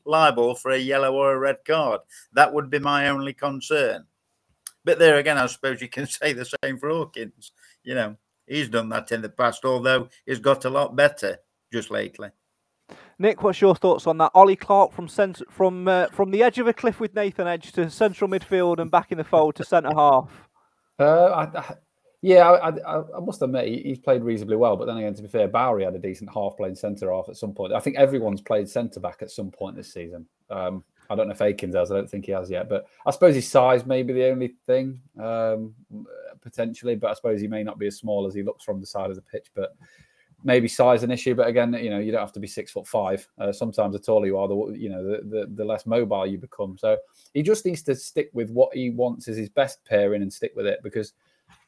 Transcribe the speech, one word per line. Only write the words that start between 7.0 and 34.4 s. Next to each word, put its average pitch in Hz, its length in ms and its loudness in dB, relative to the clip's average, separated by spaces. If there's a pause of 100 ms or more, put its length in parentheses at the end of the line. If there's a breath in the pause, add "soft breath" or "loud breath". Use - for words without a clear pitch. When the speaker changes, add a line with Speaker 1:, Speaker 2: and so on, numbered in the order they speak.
Speaker 1:
You 131 120 -10
know, 107 200 -4 (320)
he's 139 220 -4
done 110 200 -2
that 113 220 -6
in 113 100 -4
the 107 80 -10
past, 120 360 -2
although 127 440 0 (160 soft breath)
he's 127 140 -6
got 139 260 2
a 131 40 -2
lot 135 260 -2
better 135 420 2 (340)
just 113 200 -8
lately. 104 380 -8 (920 loud breath)
Speaker 2:
Nick, 202 240 0
what's 196 180 2
your 190 140 8
thoughts - 320 2
on 160 100 0
that? 160 160 2
Ollie 190 220 10
Clarke 196 380 4
from 175 140 -12
cent-, 190 420 -2
from, 185 380 -2
uh, 180 200 2
from 196 240 -2
the 202 100 2
edge 247 160 4
of 240 100 0
a 233 60 2
cliff 233 260 -2
with 214 140 -6
Nathan 202 320 -4
Edge 170 280 -6
to 165 160 -2
central 196 400 0
midfield 180 500 0
and 165 100 -4
back - 220 2
in 180 60 -6
the 160 60 -4
fold 156 340 4
to 139 60 -8
centre 151 300 0
half. 143 560 2 (480)
Speaker 3:
Uh, 160 280 6
I, 160 340 0
I, - 160 -14 (460)
yeah, 180 280 10
I, 170 200 8
I, 156 320 -6 (160)
I - 20 -10
must 185 220 -6
admit 127 260 -2
he, 113 160 -6
he's 131 160 -8
played 127 240 2
reasonably 107 320 -2
well. 113 220 4
But - 80 -6
then 113 120 -6
again, 107 160 -6
to 104 80 -14
be 104 60 -16
fair, 107 200 0
Bowery 117 360 0
had 90 120 -4
a 90 40 -8
decent 95 340 -10
half 101 240 -4
playing 95 180 -6
centre 101 360 -6
half 92 180 -4
at - 80 -18
some 104 160 -10
point. 101 200 -6
I 107 60 0
think 139 180 -4
everyone's 123 440 2
played 104 260 -2
centre 117 320 -6
back 101 220 -12
at 104 80 -14
some 98 220 -12
point 95 240 -12
this - 180 -18
season. 85 320 -16 (240)
Um, 92 340 -8 (280 soft breath)
I 104 40 -6
don't 107 120 0
know 104 60 -8
if - 80 -6
Akins 101 340 -2
has. 90 160 0
I 98 40 -2
don't 101 140 -4
think 98 160 -12
he 98 80 -8
has 92 180 -6
yet. 90 180 -6
But 98 160 -4 (200 soft breath)
I 147 60 -2
suppose 175 220 6
his 131 140 -2
size 127 380 4
may 131 180 -2
be 127 100 -4
the 127 140 2
only 127 260 -2 (140)